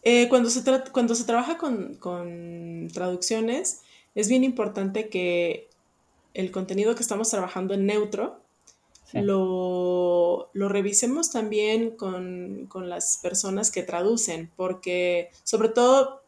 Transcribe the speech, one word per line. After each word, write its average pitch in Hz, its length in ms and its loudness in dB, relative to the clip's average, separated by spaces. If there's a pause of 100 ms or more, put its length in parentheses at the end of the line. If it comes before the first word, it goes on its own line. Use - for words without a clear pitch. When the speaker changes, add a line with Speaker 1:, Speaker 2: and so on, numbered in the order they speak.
Speaker 1:
eh, 240 260 6
cuando 240 200 6
se 240 140 -2
tra-, 262 280 2
cuando 233 240 2
se 233 80 -4
trabaja 247 340 0
con, 247 380 -4
con 170 960 -10
traducciones, 220 880 -2 (340)
es 208 140 0
bien 254 140 4
importante 214 680 -2
que 175 600 -2 (640)
el 185 180 -4
contenido 190 420 0
que 233 80 -4
estamos 220 300 -2
trabajando 190 420 -4
en 196 140 2
neutro 208 540 -2 (680)
Speaker 2:
Sí. 208 120 -2
Speaker 1:
lo, 180 1300 2
lo 196 160 -2
revisemos 202 640 0
también 214 600 0
con, 185 760 -10
con 185 220 -10
las - 340 -4
personas 190 480 -2
que 180 100 -4
traducen, 175 760 -2
porque 180 720 -2 (160)
sobre 220 240 2
todo 254 580 4